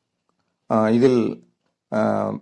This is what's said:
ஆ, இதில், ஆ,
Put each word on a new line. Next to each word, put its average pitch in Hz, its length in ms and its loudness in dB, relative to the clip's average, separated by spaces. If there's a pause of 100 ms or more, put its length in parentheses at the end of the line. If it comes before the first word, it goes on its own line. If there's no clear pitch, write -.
(720)
ஆ, 110 180 2
இதில், 120 540 2 (500)
ஆ, 107 360 -2 (120)